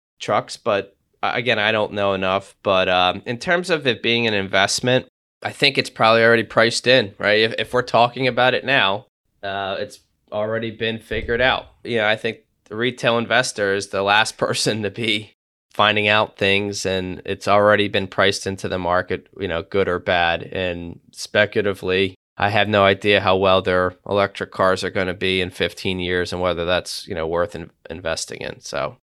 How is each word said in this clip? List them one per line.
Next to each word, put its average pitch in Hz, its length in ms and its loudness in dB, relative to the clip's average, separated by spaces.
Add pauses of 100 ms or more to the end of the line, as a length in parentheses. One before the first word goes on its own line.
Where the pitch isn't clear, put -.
(200)
trucks, - 380 -4
but, 101 380 -2 (280)
uh, 101 100 -2
again, 120 260 -2
I 104 120 0
don't 107 220 0
know 101 200 0
enough. 95 500 -2
But, 92 240 2
um, 90 380 2
in 120 140 -6
terms 180 300 -2
of 151 180 -2
it 110 160 0
being 117 240 0
an 107 80 0
investment, 101 720 0 (360)
I 107 80 -6
think - 260 0
it's - 120 -2
probably 113 340 4
already 113 200 6
priced 113 440 0
in, 120 300 2
right? 104 220 4
If, 113 180 2
if 110 160 -4
we're 123 80 0
talking 123 460 2
about 123 260 2
it - 100 -2
now, 107 440 0 (360)
uh, 98 360 -4
it's - 200 -10 (320)
already 110 400 -4
been 113 280 -6
figured 113 420 -4
out. 127 240 0 (180)
You 117 140 -4
know, 107 100 2
I 110 80 2
think 113 240 -6 (260)
the 104 100 -14
retail 120 420 0
investor 113 560 0
is 101 140 -4
the 98 160 -2
last 104 340 2
<laughs> - 0 -
person 110 460 -2
to 98 80 -4
be 110 420 -4 (400)
finding 104 340 2
out 107 300 2
things, 101 480 0
and 92 400 -4
it's 98 220 -6
already 104 400 4
been 98 180 -2
priced 98 400 0
into 98 240 -6
the 92 80 -4
market, 90 500 -2 (120)
you 95 80 -4
know, 82 160 -4
good 98 240 -2
or 90 100 -2
bad. 87 460 0
And 87 560 -8 (120)
speculatively, 98 1000 0 (240)
I 101 120 0
have 101 180 2
no 104 160 4
idea 98 380 4
how 95 160 2
well 95 240 4
their 90 340 0 (120)
electric 98 440 -2
cars 95 320 0
are 90 60 -4
gonna 92 240 -2
be 95 280 0
in 87 80 -4
fifteen 92 500 -4
years 90 340 -2
and 90 80 -4
whether 85 240 -2
that's, 87 420 -4
you - 80 -10
know, 80 120 -4
worth 85 280 -2
in-, 82 140 -12 (200)
investing 82 520 -8
in. - 200 -12
So - 360 -8 (100)